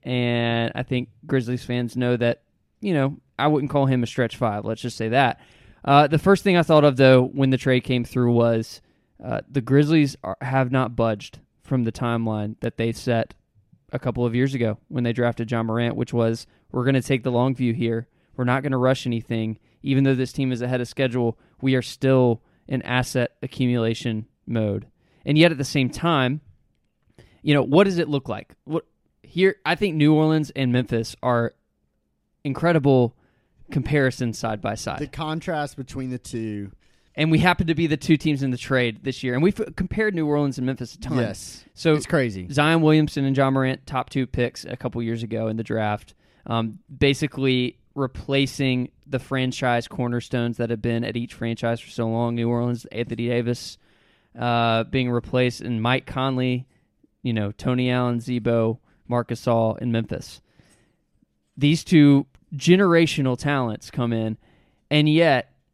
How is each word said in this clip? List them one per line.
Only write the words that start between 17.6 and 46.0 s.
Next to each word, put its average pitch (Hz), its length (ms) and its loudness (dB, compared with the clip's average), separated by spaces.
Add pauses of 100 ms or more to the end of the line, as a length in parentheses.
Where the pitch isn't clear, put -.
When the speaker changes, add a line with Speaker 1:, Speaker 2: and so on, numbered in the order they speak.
Speaker 1:
here. 113 340 -4 (300)
We're 127 80 -2
not 127 180 0
gonna 135 140 -2
rush 127 280 2
anything. 113 540 -4 (220)
Even 135 220 2
though 135 120 4
this 123 160 -2
team 131 200 -2
is 117 100 -4
ahead 123 200 -2
of 120 60 -6
schedule, 120 500 -2 (240)
we 131 140 2
are 127 60 2
still 127 600 2 (260)
in 131 160 -4
asset 123 580 -2
accumulation 117 840 -2 (180)
mode." 107 400 -2 (400)
And 143 120 2
yet 165 140 6
at 147 60 -6
the 139 60 -4
same 131 260 0
time, 147 520 0 (1000)
you 147 120 2
know, 143 100 4
what 151 220 6
does 190 120 0
it 160 100 0
look 143 220 -4
like? - 260 -10 (100)
What, 151 200 -6 (380)
here, 185 320 0 (100)
I 165 100 0
think 175 200 -2
New 151 180 6
Orleans 156 380 2
and 131 200 -2
Memphis 123 500 -2
are 120 320 0 (920)
incredible 139 720 2 (560)
comparisons 127 680 -2
side 107 240 -6
by 101 140 -4
side. - 240 -8
Speaker 2:
The 147 80 -8
contrast 156 680 -8
between 131 340 -10
the 123 80 -8
two. 104 520 -10 (460)
Speaker 1:
And 156 140 2
we 160 80 4
happen 175 280 2
to 160 80 0
be 165 120 0
the 151 80 0
two 151 220 2
teams 139 260 -2
in 131 80 0
the 123 60 -4
trade 120 460 0
this 131 200 -8
year. 123 100 -2
And 127 80 0
we've 196 180 2 (180)
compared 214 360 -2
New 160 140 -2
Orleans 147 300 0
and 127 100 -4
Memphis 123 280 -8
a - 40 -20
ton. 123 180 -4
Speaker 2:
Yes. - 460 -6 (100)
Speaker 1:
So 160 220 2
Speaker 2:
It's 147 100 -2
crazy. 107 460 -2
Speaker 1:
Zion 151 300 4
Williamson 156 420 4
and 135 120 0
Ja 135 140 2
Morant, 131 380 -2
top 127 220 -6
two 131 180 -4
picks - 380 -6
a - 100 -10
couple 120 260 -8
years 113 220 -4
ago 110 240 -4
in 110 80 -4
the 113 80 -6
draft, 107 500 -4 (320)